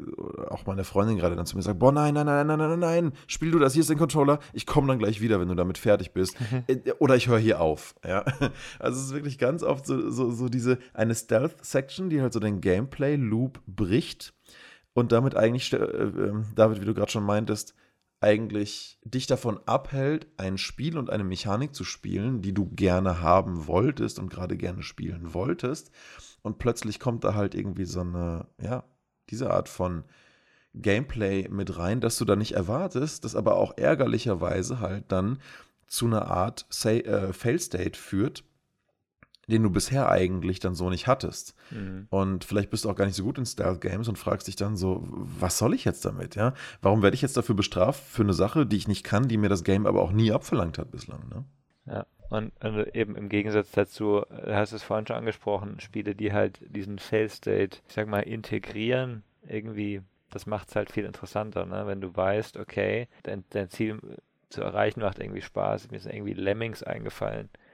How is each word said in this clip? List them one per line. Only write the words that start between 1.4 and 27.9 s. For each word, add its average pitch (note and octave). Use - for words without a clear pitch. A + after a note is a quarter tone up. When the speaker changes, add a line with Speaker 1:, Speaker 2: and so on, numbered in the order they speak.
Speaker 1:
zu -
mir F#2+
sagt, F#2
„Boah, C3
nein, D3
nein, D3
nein, C#3+
nein, D#3
nein, D#3
nein, E3+
nein, E3+
spiel E3
du E3+
das, C3+
hier D#3+
ist D3+
dein D#3
Controller, D3
ich -
komm C#3+
dann C3
gleich G#2+
wieder, A2
wenn F2+
du F2+
damit F2
fertig F#2+
bist, F#2
Speaker 2:
<laughs> B2
Speaker 1:
äh, B2+
oder C3+
ich A#2
höre A#2
hier A2
auf“, D#2
ja. F#2
<laughs> -
Also B2
es C3+
ist C3+
wirklich C#3+
ganz D3
oft C3+
so, A#2+
so, A#2+
so A#2+
diese, B2
eine A2+
Stealth-Section, C#3
die D3+
halt B2+
so A2+
den G2+
Gameplay-Loop B2+
bricht G2+
und A#2+
damit B2
eigentlich, A#2
äh, C3
ähm, G2+
David, A2
wie G2
du G#2+
gerade G#2
schon G#2+
meintest, G#2
eigentlich G#2
dich B2+
davon A#2+
abhält, C#3
ein F#2+
Spiel D#3+
und B2
eine G#2
Mechanik G#2
zu -
spielen, G2+
die G2
du G2
gerne F2+
haben E2+
wolltest A2+
und F#2+
gerade F2+
gerne F2+
spielen E2+
wolltest. B2+
Und G#2+
plötzlich A2
kommt A#2
da G2
halt G2+
irgendwie G2
so F2+